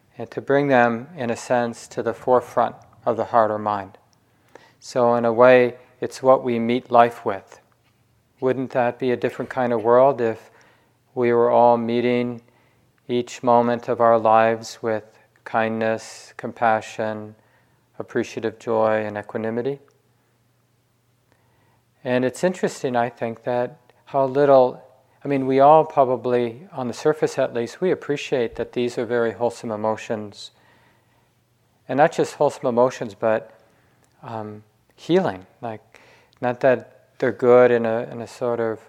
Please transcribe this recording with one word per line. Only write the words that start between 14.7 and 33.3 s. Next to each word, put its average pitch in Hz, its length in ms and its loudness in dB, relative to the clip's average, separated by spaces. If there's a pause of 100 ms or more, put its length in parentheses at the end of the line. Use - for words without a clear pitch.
with 110 220 -4 (400)
kindness, 110 920 -6
compassion, 110 960 -4 (640)
appreciative 113 600 -8
joy, 110 460 0
and 104 120 -10
equanimity? 117 640 -6 (2250)
And 127 200 -2
it's 127 200 -4
interesting, 180 520 -4
I 120 140 0
think, 117 360 -10
that 127 340 -4 (260)
how 135 200 -2
little, 131 580 4 (400)
I - 40 -10
mean, 135 200 -2
we 131 120 2
all 151 240 8
probably, 123 880 -2
on 131 160 -8
the 113 60 -8
surface 151 460 -2
at 131 120 -2
least, 117 300 -6
we 185 80 0
appreciate 139 680 -4
that 117 160 -8
these 120 260 -4
are 117 80 -4
very 117 240 -2
wholesome 117 400 -6
emotions. 107 800 -6 (1400)
And 127 80 -4
not 156 140 4
just - 240 -4
wholesome 139 320 -2
emotions, 123 480 -2
but, 113 440 -4 (640)